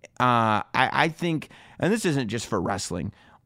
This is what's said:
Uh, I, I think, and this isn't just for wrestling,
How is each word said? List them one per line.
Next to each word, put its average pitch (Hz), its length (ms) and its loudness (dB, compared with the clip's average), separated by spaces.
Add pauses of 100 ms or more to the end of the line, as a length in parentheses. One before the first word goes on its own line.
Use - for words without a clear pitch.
(200)
Uh, 117 440 2 (100)
I, 123 180 2
I 156 180 2
think, 160 400 -4 (280)
and 170 160 0
this 220 120 -2
isn't 139 240 0
just 113 180 -4
for 104 120 0
wrestling, 95 520 -4 (340)